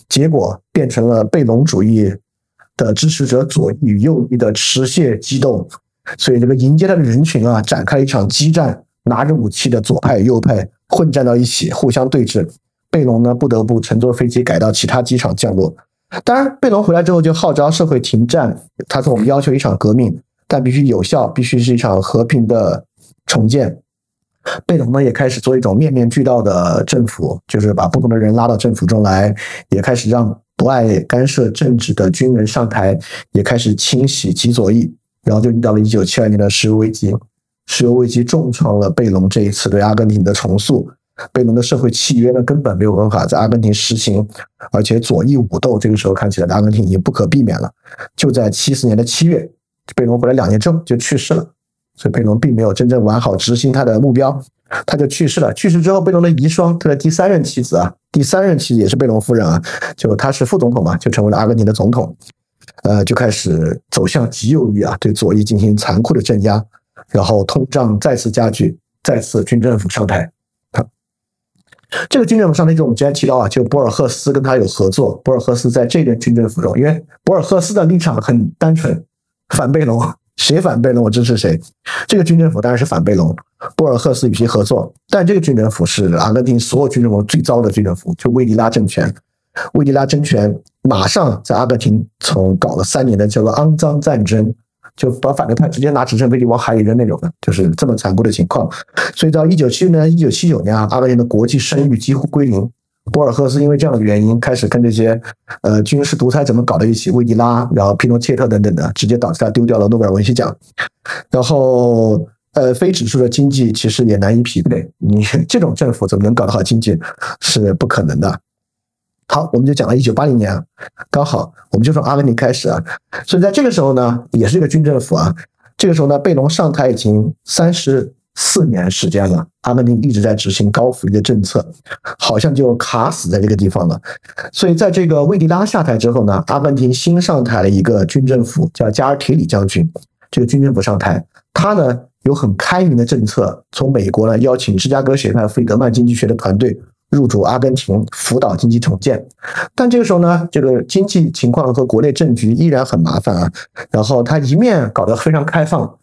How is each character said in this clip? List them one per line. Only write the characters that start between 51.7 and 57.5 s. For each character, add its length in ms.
所 140
以 40
贝 100
隆 180
并 120
没 100
有 100
真 160
正 160
完 160
好 160
执 180
行 160
他 140
的 160
目 100
标， 320
他 100
就 100
去 220
世 100
了。 140
去 160
世 120
之 120
后， 80
贝 100
隆 100
的 100
遗 180
孀， 300
他 100
的 80
第 140
三 200
任 140
妻 180